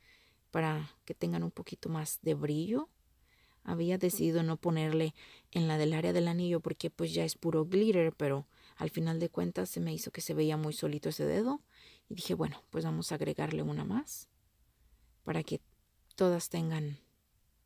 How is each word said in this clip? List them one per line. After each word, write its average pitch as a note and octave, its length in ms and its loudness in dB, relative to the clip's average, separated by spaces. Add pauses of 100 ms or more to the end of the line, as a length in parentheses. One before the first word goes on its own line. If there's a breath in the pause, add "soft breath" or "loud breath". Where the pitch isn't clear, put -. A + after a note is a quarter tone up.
(500 soft breath)
para D#3 440 -2 (100)
que - 100 -10
tengan E3+ 280 -2
un E3+ 80 -2
poquito - 380 -10
más D#3+ 340 -4
de D#3+ 120 2
brillo. D#3+ 540 -2 (760 soft breath)
Había F3 340 0
decidido E3 460 2
no D#3+ 140 0
ponerle D#3+ 560 2 (360 loud breath)
en E3+ 160 2
la D#3 100 2
del D3+ 160 4
área E3 200 2
del E3+ 160 4
anillo E3+ 320 2
porque E3 280 -4
pues D#3+ 240 -4
ya E3 120 0
es D#3+ 100 -2
puro D#3+ 320 2
glitter, F#3 500 4
pero C#3 300 0 (300 loud breath)
al D#3 140 -4
final E3 280 0
de E3+ 100 0
cuentas F3 420 -2
se E3+ 100 -6
me E3 120 -2
hizo - 200 -8
que E3 80 -10
se D#3 140 -4
veía D#3 220 2
muy D3+ 160 -2
solito D3+ 360 -2
ese D3+ 180 -2
dedo A3+ 360 0 (460 loud breath)
y - 60 -10
dije, F3+ 200 -4
bueno, D#3 360 -2
pues E3 140 -2
vamos D#3+ 260 -2
a D#3 60 -2
agregarle D3+ 480 -2
una D3 200 -4
más A3+ 440 -6 (960)
para D#3+ 180 -2
que - 180 -4 (540)
todas F3 340 2
tengan D#3+ 520 -2 (640)